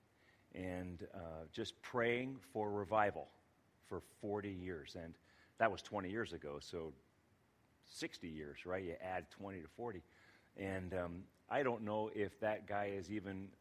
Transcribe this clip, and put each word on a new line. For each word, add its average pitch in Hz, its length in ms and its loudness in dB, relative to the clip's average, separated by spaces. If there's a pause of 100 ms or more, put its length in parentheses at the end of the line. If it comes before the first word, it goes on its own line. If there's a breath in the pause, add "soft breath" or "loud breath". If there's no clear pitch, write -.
(540 loud breath)
and, 90 600 -4
uh, 82 380 -8
just - 300 -4
praying 123 560 4 (140)
for 107 180 2
revival 101 580 4 (580)
for 90 140 -4 (200)
forty 101 300 0
years. 90 500 -4
And 82 140 -8 (440 loud breath)
that 113 120 10
was 87 120 -2
twenty 95 280 0
years 101 220 0
ago, 73 280 -4
so 80 320 -4 (920)
sixty - 440 -6
years, 76 380 -8
right? 92 180 2
You 82 180 -2
add 90 280 -2
twenty 98 300 -8
to 78 160 -10
forty. 107 260 -4 (540 loud breath)
And, 95 380 0
um, 87 300 -2 (240)
I 131 140 4
don't 120 200 2
know 107 320 2
if 101 260 0
that 107 260 2
guy 101 300 2
is 92 140 -4
even 98 380 -2 (120)